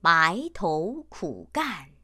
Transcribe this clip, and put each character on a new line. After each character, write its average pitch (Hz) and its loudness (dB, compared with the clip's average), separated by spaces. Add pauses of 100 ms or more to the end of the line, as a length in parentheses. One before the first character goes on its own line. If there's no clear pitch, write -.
埋 170 4
头 190 -4
苦 107 -10
干。 240 -4 (140)